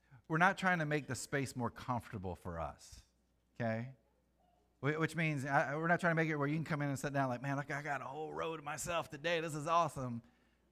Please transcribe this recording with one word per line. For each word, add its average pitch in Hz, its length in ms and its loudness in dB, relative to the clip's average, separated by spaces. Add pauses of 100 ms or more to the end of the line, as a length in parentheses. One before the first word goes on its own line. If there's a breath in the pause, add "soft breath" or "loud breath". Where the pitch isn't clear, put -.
(300 soft breath)
we're 160 80 2
not 185 220 4
trying 180 200 4
to 156 60 0
make 151 220 0
the 127 80 -4
space 139 400 -2
more 117 160 -2
comfortable 101 640 -6
for 85 240 -8
us, - 420 -8 (580)
okay? 113 280 -2 (960)
Wh-, 151 180 0
which 156 160 0
means 151 320 0
I, 139 280 2
we're 160 120 0
not 170 120 4
trying 170 120 4
to 160 40 2
make 160 140 4
it 160 60 0
where 143 120 2
you 147 80 2
can 165 80 0
come 147 200 -2
in 143 60 0
and 135 100 -2
sit 147 120 -2
down 139 160 2
like, 123 140 -2
"Man, 139 160 -2
look, 143 140 -6
I 143 100 -4
got 143 200 -4
a 123 40 -8
whole 151 260 -8
row 165 240 -2
to 151 60 -8
myself 151 480 -2
today. 160 320 0
This 160 140 -4
is 147 100 -4
awesome." 147 560 2 (500 soft breath)